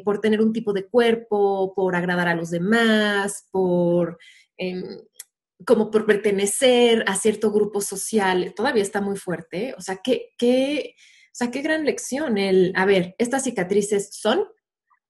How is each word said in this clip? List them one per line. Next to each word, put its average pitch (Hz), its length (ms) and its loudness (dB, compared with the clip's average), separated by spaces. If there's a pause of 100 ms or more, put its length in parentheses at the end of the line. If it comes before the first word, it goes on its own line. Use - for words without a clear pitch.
por 208 160 -2
tener 220 200 2
un 220 120 2
tipo 220 200 -4
de 190 140 -4
cuerpo, 202 880 2
por 185 220 0
agradar 175 320 0
a 170 80 2
los 165 140 -6
demás, 208 1000 0
por, 175 680 0 (380)
em, 185 280 -8 (800)
como 220 240 2
por 214 160 0
pertenecer 214 1000 2
a 190 80 -2
cierto 214 340 0
grupo 208 300 0
social, 190 760 -2
todavía 233 280 0
está 202 180 -4
muy 202 160 -4
fuerte. 175 600 -8
O - 40 -18
sea, 190 220 -10
qué, - 360 -2
qué, 262 580 0
o - 380 -20
sea, 247 160 -4
qué 277 120 -8
gran 294 220 -2
lección 254 540 -2
el, 190 380 4
a 185 100 2
ver, 190 320 2
estas 247 260 -2
cicatrices 202 680 -2
son, 294 320 0 (640)